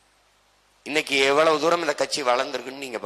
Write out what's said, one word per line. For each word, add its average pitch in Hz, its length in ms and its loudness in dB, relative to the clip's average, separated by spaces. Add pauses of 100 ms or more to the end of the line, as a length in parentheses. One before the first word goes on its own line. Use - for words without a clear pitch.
(840)
இன்னைக்கு 139 320 -2 (140)
எவ்வளவு 156 320 4
தூரம் 170 220 2
இந்த 143 160 -2
கட்சி 139 200 -4 (100)
வளர்ந்துருக்குன்னு 131 560 -4
நீங்க 110 180 -10